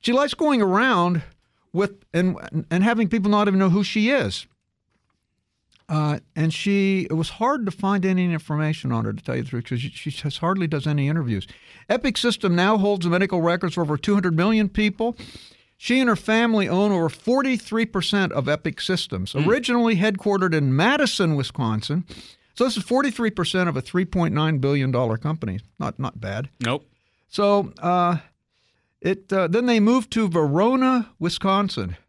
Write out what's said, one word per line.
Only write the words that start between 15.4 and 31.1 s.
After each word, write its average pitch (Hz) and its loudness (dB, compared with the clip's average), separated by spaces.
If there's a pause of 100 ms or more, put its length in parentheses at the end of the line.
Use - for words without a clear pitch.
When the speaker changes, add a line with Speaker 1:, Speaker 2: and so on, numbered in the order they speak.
Speaker 1:
She 247 0
and 262 2
her 226 4
family 220 2
own 202 2
over 165 0
forty-three 247 0
percent 190 -2
of 135 -2
Epic 151 -4
Systems, 98 -4
Speaker 2:
Hmm. 151 0
Speaker 1:
originally 233 2
headquartered 190 0
in 139 2
Madison, 208 2
Wisconsin. 131 -2 (500)
So 240 0
this 254 -2
is 202 -6
forty-three 240 0
percent 180 -2
of 147 -2
a 123 -4
three 180 -2
point 175 -2
nine 151 0
billion 135 0
dollar 120 0
company. 120 -6 (220)
Not, - -6
not 131 -8
bad. 110 -8 (100)
Speaker 2:
Nope. 123 -6 (400)
Speaker 1:
So, 202 0
uh, 175 2 (840)
it, 190 -4
uh, 185 2
then 226 0
they 233 4
moved 233 2
to 220 0
Verona, 214 2 (100)